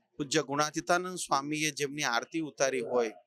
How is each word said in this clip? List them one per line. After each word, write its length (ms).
પૂજ્ય 240
ગુણાતીતાનંદ 760
સ્વામીએ 540
જેમની 320
આરતી 380
ઉતારી 400
હોય 320